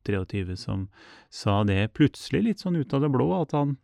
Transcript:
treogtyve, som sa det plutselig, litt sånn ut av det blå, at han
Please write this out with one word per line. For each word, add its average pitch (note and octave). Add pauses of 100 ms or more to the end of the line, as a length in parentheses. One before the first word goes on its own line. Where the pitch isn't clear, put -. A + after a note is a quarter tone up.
treogtyve, F#2+
som G2 (420)
sa G#2
det G2+
plutselig, -
litt A3
sånn F3
ut C#3
av C3+
det D3+
blå, C#3 (100)
at -
han C#3+